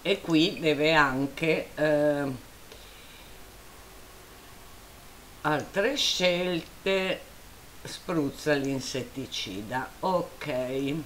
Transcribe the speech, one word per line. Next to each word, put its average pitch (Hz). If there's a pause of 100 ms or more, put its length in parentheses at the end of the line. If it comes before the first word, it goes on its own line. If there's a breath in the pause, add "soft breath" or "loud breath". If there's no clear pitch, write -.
E 202
qui 165
deve 151
anche, 143
eh, 147 (3000 loud breath)
altre 190
scelte, 180 (640)
spruzza 151
l'insetticida, 127 (100)
ok. 139 (120)